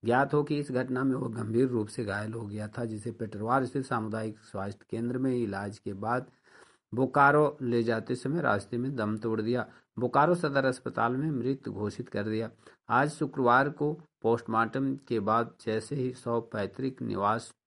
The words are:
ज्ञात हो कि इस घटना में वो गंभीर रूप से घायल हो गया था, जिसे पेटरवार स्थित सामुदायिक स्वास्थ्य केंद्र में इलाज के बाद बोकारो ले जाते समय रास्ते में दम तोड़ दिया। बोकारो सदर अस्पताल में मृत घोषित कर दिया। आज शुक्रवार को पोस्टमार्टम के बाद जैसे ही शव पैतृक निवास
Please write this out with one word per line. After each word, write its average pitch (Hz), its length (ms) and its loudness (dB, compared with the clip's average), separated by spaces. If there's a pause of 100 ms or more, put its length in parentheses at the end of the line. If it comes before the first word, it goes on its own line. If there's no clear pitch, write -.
ज्ञात 131 280 4
हो 147 100 4
कि 147 160 -2
इस 143 120 -6
घटना 127 320 0
में 131 120 2
वो 120 140 -2
गंभीर 113 380 2
रूप 113 200 0
से 117 180 -6
घायल 104 280 -4
हो 113 140 -8
गया 104 200 -6
था, 117 180 -6
जिसे 110 260 -6
पेटरवार 113 540 0
स्थित 127 200 -4
सामुदायिक 110 540 -4
स्वास्थ्य 101 500 -8
केंद्र 120 280 -2
में 131 180 0
इलाज 104 440 -4
के 104 140 -8
बाद 113 380 -2 (600)
बोकारो 143 680 6
ले 120 220 2
जाते 113 320 0
समय 151 260 -2
रास्ते 110 360 0
में 135 180 -2
दम 107 220 0
तोड़ 110 240 -2
दिया। 117 280 -2 (300)
बोकारो 143 360 4
सदर 139 300 0
अस्पताल 123 520 0
में 156 140 -2
मृत 131 380 -4
घोषित 104 400 -6
कर 104 140 -4
दिया। 110 280 -4 (380)
आज 131 200 4
शुक्रवार 135 600 2
को 147 240 -2 (280)
पोस्टमार्टम 113 760 0
के 120 240 -2
बाद 110 360 0 (100)
जैसे 110 300 -2
ही 127 180 -2
शव 117 280 -2
पैतृक 120 600 -6
निवास 107 540 -2 (120)